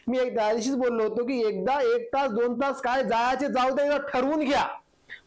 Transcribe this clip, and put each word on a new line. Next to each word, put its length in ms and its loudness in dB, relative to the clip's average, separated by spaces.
मी 120 0
एक 160 0
त्या 160 2
दिवशीच 240 0
बोललो 280 0
होतो 220 0
की 220 -2
एकदा 380 0
एक 280 0
तास 180 0
दोन 300 0
तास 200 -2
काय 220 0
जायचे 460 0
जाऊ 260 2
दे, 80 2
एकदा 140 2
ठरवून 320 0
घ्या. 260 2